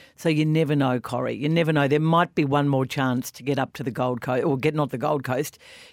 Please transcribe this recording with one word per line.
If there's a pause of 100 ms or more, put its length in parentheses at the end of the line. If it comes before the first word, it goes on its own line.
(160)
So
you
never
know,
Corey.
You
never
know.
There
might
be
one
more
chance
to
get
up
to
the
Gold
Coast,
or
get,
not
the
Gold
Coast, (360)